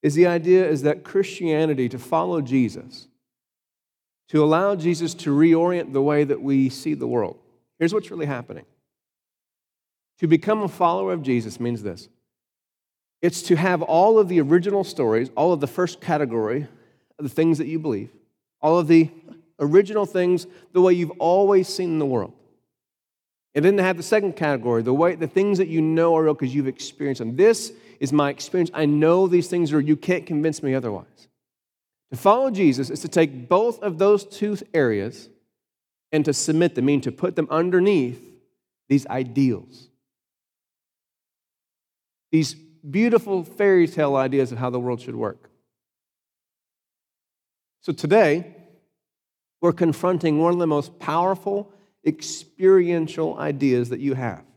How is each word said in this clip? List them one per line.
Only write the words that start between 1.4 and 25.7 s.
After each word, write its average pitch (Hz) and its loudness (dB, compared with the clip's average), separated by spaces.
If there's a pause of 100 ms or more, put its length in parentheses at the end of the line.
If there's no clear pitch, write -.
to 123 -10
follow 165 -4
Jesus, 127 -4 (1200)
to 151 2
allow 175 2
Jesus 165 -4
to 147 -6
reorient 165 2
the 135 -2
way 147 2
that 143 -2
we 135 0
see 151 -8
the 131 -6
world. 120 -4 (400)
Here's 165 0
what's 202 -6
really 165 -8
happening. 123 -12 (1500)
To 175 -2
become 202 2
a 202 -4
follower 185 -2
of 165 -6
Jesus 120 -4
means 117 -6
this. 95 -12 (1160)
It's 170 -2
to 175 2
have 175 0
all 196 4
of 190 2
the 175 2
original 180 2
stories, 123 -2
all 165 2
of 156 -2
the 139 -4
first 180 -4
category 131 -4 (500)
of 151 -12
the 139 -6
things 160 0
that 151 -6
you 160 -6
believe, 113 -6 (500)
all 160 2
of 165 0
the 165 6 (500)
original 196 2
things, 180 0 (280)
the 180 4
way 185 6
you've 170 -2
always 190 2
seen 170 -4
the 151 -2
world. 120 -4 (1200)
And 147 0
then 196 4
to 190 2
have 185 0
the 170 -12
second 202 0
category, 120 -2
the 127 0
way, 170 2
the 160 -6
things 196 0
that 185 0
you 160 -2